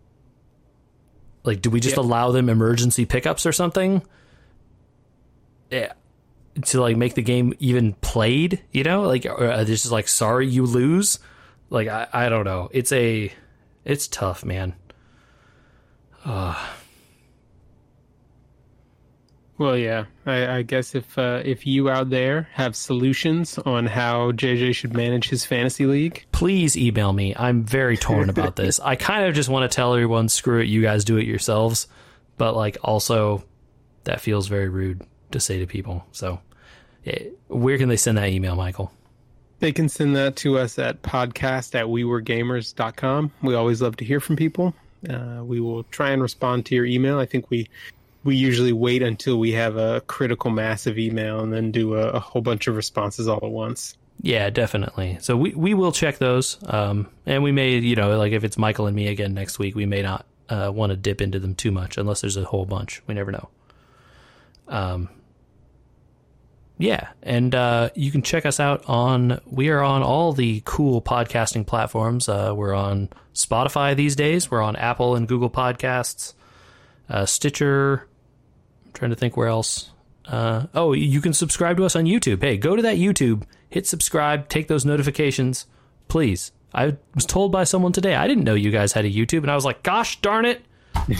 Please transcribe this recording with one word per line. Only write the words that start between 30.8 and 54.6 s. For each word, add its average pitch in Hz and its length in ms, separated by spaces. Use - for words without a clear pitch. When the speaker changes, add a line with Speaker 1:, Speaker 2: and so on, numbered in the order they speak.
Speaker 1:
guys 107 220
do 110 120
it 107 100
yourselves." 110 600
But, 113 200
like, 107 260
also, 107 640
that - 180
feels 101 280
very 98 200
rude 92 380
to - 80
say 95 220
to 90 60
people. 92 440
So, 87 300
eh, - 220
where 127 320
can 131 100
they 117 80
send 110 220
that 101 120
email, 92 260
Michael? 92 360
Speaker 2:
They 160 100
can 156 180
send 143 280
that 135 200
to 135 220
us 127 220
at 120 220
podcast 131 760
at 113 120
we 120 140
were 120 180
gamers 117 540
dot 110 220
com. 143 340
We 131 140
always 117 260
love 117 180
to 113 60
hear 135 140
from 156 160
people. 160 400
Uh, 120 360
we 120 160
will 117 240
try 143 260
and 135 100
respond 123 460
to - 80
your 123 100
email. 131 360
I 127 60
think 123 240
we, 117 180
we 135 120
usually 127 360
wait 123 300
until 117 360
we 113 140
have 113 240
a 113 260
critical 120 480
mass 110 360
of 110 120
email 110 420
and 110 120
then 113 180
do 110 240
a, 110 140
a 120 100
whole 117 240
bunch 113 240
of 120 80
responses 107 540
all 107 140
at 110 80
once. 110 460
Speaker 1:
Yeah, 107 260
definitely. 101 720